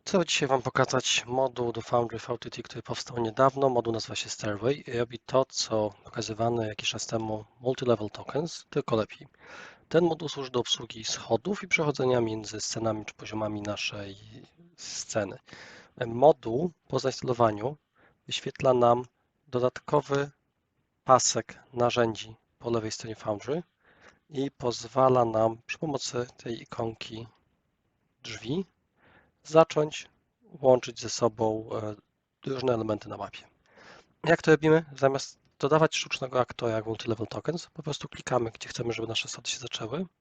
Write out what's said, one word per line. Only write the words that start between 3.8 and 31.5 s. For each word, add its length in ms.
nazywa 240
się 120
Stairway 580
i 60
robi 260
to, 260
co 500
pokazywano 580
jakiś 260
czas 180
temu 380
Multilevel 500
Tokens, 600
tylko 260
lepiej. 320
Ten 160
moduł 240
służy 220
do 100
obsługi 440
schodów 580
i 60
przechodzenia 520
między 400
scenami 440
czy 100
poziomami 480
naszej 540
sceny. 640
Moduł 680
po 100
zainstalowaniu 800
wyświetla 480
nam 300
dodatkowy 840
pasek 580
narzędzi 640
po 120
lewej 220
stronie 240
Foundry 460
i 180
pozwala 720
nam 420
przy 120
pomocy 480
tej 260
ikonki 640
drzwi 440
zacząć 640
łączyć 400
ze 100
sobą, 580